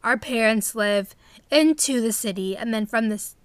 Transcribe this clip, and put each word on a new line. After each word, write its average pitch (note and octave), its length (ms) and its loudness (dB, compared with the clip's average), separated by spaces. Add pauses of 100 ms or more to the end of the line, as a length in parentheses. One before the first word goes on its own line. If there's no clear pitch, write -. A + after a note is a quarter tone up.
our A#3+ 140 0
parents A3+ 580 0
live G#3 400 0 (360)
into D4+ 500 4
the A3+ 120 0
city. F#3+ 440 -4
And A3+ 160 -6
then G#3+ 140 -2
from A3+ 240 0
this - 340 -8